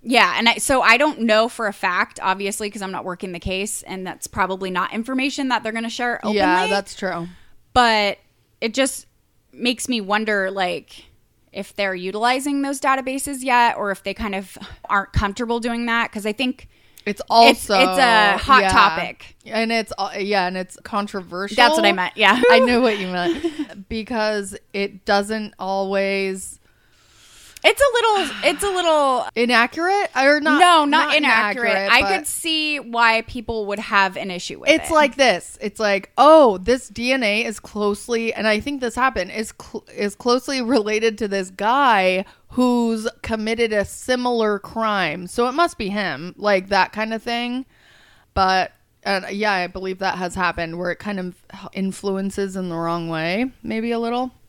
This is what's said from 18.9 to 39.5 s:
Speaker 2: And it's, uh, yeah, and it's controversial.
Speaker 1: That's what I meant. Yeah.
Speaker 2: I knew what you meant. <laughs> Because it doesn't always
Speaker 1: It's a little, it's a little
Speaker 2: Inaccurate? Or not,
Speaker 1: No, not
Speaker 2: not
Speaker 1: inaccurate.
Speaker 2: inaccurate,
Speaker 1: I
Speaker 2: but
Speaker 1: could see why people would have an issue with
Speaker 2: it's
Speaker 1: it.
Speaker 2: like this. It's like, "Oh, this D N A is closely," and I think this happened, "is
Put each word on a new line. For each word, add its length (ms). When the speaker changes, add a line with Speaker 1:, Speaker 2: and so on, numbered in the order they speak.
Speaker 2:
And 260
it's, 260
uh, 200
yeah, 300
and 100
it's 260
controversial. 720
Speaker 1:
That's 220
what 80
I 60
meant. 260
Yeah. 320
Speaker 2:
I 100
knew 220
what 180
you 80
meant. 380
<laughs> 40
Because 680
it 320
doesn't 540
always 1000
Speaker 1:
It's 160
a 120
little, 420
it's 140
a 60
little 560
Speaker 2:
Inaccurate? 800
Or 260
not, 180
Speaker 1:
No, 260
not 40
Speaker 2:
not 260
Speaker 1:
inaccurate. 560
Speaker 2:
inaccurate, 200
Speaker 1:
I 100
Speaker 2:
but 160
Speaker 1:
could 100
see 520
why 420
people 460
would 120
have 380
an 140
issue 280
with 100
Speaker 2:
it's 200
Speaker 1:
it. 40
Speaker 2:
like 220
this. 460
It's 180
like, 380
"Oh, 400
this 320
D 240
N 100
A 220
is 140
closely," 760
and 140
I 120
think 220
this 140
happened, 360
"is 300